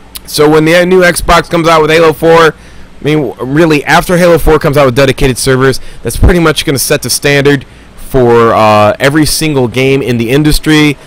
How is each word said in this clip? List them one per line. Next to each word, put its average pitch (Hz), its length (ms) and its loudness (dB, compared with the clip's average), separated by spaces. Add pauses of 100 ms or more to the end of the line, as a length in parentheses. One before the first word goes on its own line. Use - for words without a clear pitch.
(260)
So 151 240 0
when 156 160 2
the 175 200 2
new 180 160 2
Xbox 170 480 0
comes 170 180 -2
out 160 140 2
with 151 80 0
Halo 160 240 2
four, 165 400 2
I - 500 -20
mean, 147 260 -2
w-, 110 160 -10
really, 151 400 0
after 170 320 0
Halo 170 200 4
four 151 220 2
comes 143 180 -2
out 143 80 4
with 123 100 0
dedicated 131 420 0
servers, 131 420 0 (240)
that's - 140 -8
pretty 175 220 2
much 160 260 0
gonna 139 140 -4
set - 220 -4
the 123 80 -8
standard 143 560 0 (300)
for, 117 580 2
uh, 104 460 2
every 143 260 0
single 139 420 -2
game 131 340 -2
in 120 160 -4
the 113 120 -4
industry. 151 760 0